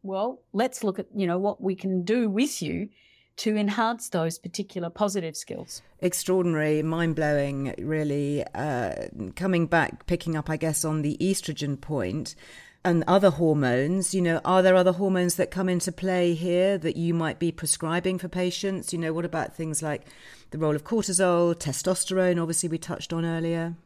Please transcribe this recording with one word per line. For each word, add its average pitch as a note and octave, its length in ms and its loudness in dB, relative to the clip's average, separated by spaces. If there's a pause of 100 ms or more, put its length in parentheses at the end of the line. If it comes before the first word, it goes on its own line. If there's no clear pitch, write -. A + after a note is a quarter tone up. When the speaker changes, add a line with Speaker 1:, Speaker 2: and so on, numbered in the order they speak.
Speaker 1:
well, G3 380 -4 (120)
let's A#3 300 0
look G3+ 160 0
at, - 140 -8
you G3 140 0
know, F3 100 2
what G3 240 -2
we F#3 140 0
can F#3 280 -2
do A3 260 2
with A#3+ 320 0
you E3+ 280 -4 (480)
to G#3+ 200 0
enhance A3 520 0
those E3 300 -2
particular F3+ 500 -8
positive G3+ 460 -2
skills." - 460 -12 (180)
Speaker 2:
Extraordinary, E3+ 840 2
mind-blowing, D3 960 0
really. C#3+ 680 -2 (100)
Uh, B2 520 -4 (280)
coming F3 320 2
back, E3 380 0
picking F3 320 -2
up, D3+ 120 -6
I D#3 80 0
guess, D#3+ 280 -2
on D#3 160 0
the D3 180 -2
estrogen D3 600 -2
point C3 540 -6 (500)
and E3+ 220 4
other F#3+ 240 8
hormones, D3 840 2
you F#3+ 80 2
know, E3 240 2
are F#3 160 6
there F#3 140 8
other F#3 180 6
hormones F3+ 420 2
that - 140 0
come F#3 180 -2
into F3+ 240 0
play F3+ 440 0
here F3+ 420 2
that D#3+ 180 -2
you E3 200 0
might D#3+ 240 -2
be E3+ 120 0
prescribing F3 680 -2
for F3+ 80 -8
patients? F3+ 680 -4
You E3 60 -4
know, D#3+ 120 -2
what D#3+ 140 -4
about E3 300 -4
things D#3 260 -6
like D3+ 240 -6 (460)
the D3+ 80 -8
role D3+ 160 2
of D3 80 -6
cortisol, F3+ 720 2
testosterone, F3+ 840 0
obviously E3 300 -2
we D#3+ 80 -4
touched - 340 -8
on E3 140 -2
earlier? E3 480 -2 (120)